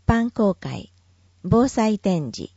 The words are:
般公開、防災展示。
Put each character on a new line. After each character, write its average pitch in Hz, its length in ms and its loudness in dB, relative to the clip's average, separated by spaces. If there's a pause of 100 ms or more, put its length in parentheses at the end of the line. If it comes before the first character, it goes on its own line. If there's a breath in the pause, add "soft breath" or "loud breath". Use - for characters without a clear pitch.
般 233 240 2
公 202 240 2
開、 - 360 -12 (520)
防 233 240 2
災 220 320 0
展 160 340 -2
示。 - 240 -12